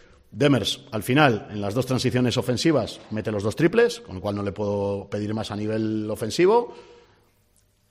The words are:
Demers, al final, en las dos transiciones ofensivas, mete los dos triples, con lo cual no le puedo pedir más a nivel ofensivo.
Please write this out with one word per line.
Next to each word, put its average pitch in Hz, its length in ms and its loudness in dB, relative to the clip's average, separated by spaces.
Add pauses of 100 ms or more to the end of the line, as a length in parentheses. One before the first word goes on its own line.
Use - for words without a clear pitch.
(280)
Demers, 123 520 2 (100)
al 110 140 -6
final, 127 460 4
en 104 100 -6
las 101 120 -2
dos 123 140 -2
transiciones 123 500 0
ofensivas, 123 640 0 (100)
mete 110 200 -4
los 104 140 -4
dos 110 100 -2
triples, 226 460 2
con 92 160 -14
lo 90 40 -8
cual 101 140 -2
no 101 80 -4
le 101 100 -2
puedo 101 560 -4
pedir 104 240 -4
más 107 200 -6
a 104 40 -6
nivel 107 540 -2
ofensivo. 175 640 2 (1160)